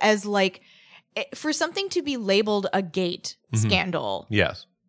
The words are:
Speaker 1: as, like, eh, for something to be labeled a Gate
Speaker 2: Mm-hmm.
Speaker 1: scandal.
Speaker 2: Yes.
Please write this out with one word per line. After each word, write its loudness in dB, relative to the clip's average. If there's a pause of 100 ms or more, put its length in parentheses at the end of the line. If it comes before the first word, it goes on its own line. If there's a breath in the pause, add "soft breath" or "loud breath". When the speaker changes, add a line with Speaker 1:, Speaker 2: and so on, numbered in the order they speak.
Speaker 1:
as, 4
like, 0 (540 soft breath)
eh, -4 (140)
for -4
something -2
to -2
be -4
labeled 2
a 0
Gate -4 (180)
Speaker 2:
Mm-hmm. 4
Speaker 1:
scandal. 0
Speaker 2:
Yes. 0 (220)